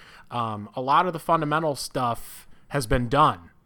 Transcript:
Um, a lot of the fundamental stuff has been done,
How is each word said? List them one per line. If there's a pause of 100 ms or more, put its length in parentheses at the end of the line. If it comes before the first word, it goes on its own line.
(300)
Um,
a
lot
of
the
fundamental
stuff (200)
has
been
done, (160)